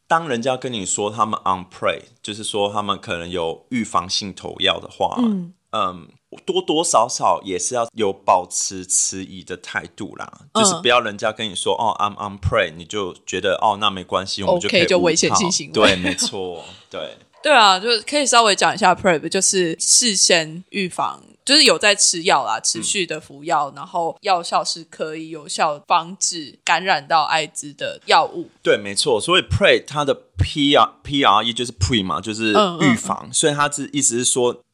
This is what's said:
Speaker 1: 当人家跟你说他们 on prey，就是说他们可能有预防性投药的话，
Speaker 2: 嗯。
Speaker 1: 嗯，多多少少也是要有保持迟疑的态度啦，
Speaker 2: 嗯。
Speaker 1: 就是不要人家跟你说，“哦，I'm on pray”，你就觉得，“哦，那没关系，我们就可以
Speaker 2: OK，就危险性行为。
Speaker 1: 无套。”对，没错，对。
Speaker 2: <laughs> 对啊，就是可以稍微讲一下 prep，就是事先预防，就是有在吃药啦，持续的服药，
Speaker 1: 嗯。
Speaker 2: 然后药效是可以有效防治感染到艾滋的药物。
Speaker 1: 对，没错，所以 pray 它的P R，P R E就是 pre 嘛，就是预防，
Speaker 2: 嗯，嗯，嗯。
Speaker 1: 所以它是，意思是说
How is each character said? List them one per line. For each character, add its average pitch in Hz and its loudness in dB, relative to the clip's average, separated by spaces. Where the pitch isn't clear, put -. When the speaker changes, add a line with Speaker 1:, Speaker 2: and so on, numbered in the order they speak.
Speaker 1:
当 165 0
人 117 -2
家 131 0
跟 127 -6
你 110 -6
说 104 -2
他 110 -2
们 107 -2
on 92 -2
prey， - -4
就 107 -10
是 107 -10
说 101 0
他 104 -4
们 98 -2
可 92 -8
能 85 -8
有 82 -4
预 120 -2
防 92 -2
性 98 -6
投 85 -12
药 90 0
的 - -14
话， - -4
Speaker 2:
嗯。 190 -2
Speaker 1:
嗯， 92 -4
多 185 -2
多 170 0
少 120 4
少 98 0
也 95 -4
是 - -4
要 117 -2
有 104 0
保 92 2
持 - -6
迟 - -2
疑 92 -16
的 92 -10
态 87 -8
度 - -12
啦， - -14
Speaker 2:
嗯。 220 2
Speaker 1:
就 202 4
是 185 2
不 120 2
要 120 6
人 107 -2
家 107 -2
跟 110 -8
你 90 -12
说 95 -2
，“哦， 107 0
I'm 101 0
on 101 -8
pray”， 95 0
你 87 -16
就 95 -6
觉 92 -4
得 92 2
，“哦， 104 2
那 104 2
没 92 -6
关 95 -2
系， 98 -6
我 98 2
们 175 2
就 202 -2
可 208 0
以 180 6
Speaker 2:
OK， 175 4
就 185 4
危 170 2
险 165 2
性 135 0
行 151 -4
为。 - -16
Speaker 1:
无 - -8
套。” 110 2
对， 98 4
没 90 -4
错， 92 -6
对。 76 -10
Speaker 2:
<laughs> - -18
对 302 4
啊， 202 6
就 214 -4
是 226 0
可 - -4
以 285 2
稍 233 4
微 196 4
讲 165 2
一 - -8
下 185 4
prep， 165 0
就 190 -2
是 185 0
事 - 2
先 165 2
预 190 -4
防， 85 -6
就 269 -2
是 302 2
有 180 4
在 208 2
吃 - 0
药 165 2
啦， 110 -2
持 - -6
续 190 -2
的 156 -8
服 143 -20
药， 151 0
Speaker 1:
嗯。 139 -16
Speaker 2:
然 143 -14
后 170 -4
药 185 0
效 170 -2
是 165 -6
可 156 -8
以 160 -12
有 151 -14
效 160 -2
防 175 0
治 151 -6
感 170 2
染 165 0
到 160 2
艾 160 0
滋 147 -12
的 - -8
药 180 6
物。 165 -8
Speaker 1:
对， 131 4
没 101 -6
错， 113 2
所 175 2
以 165 4
pray 147 4
它 143 -4
的 131 2
P 143 2
R，P 139 2
R 107 6
E 117 -2
就 123 -4
是 120 -10
pre 117 0
嘛， 87 -2
就 107 -6
是 110 0
预 165 2
防， - -6
Speaker 2:
嗯， - -18
嗯， - -18
嗯。 - -10
Speaker 1:
所 156 2
以 - 2
它 147 0
是， 139 -8
意 143 -2
思 120 0
是 123 0
说 120 0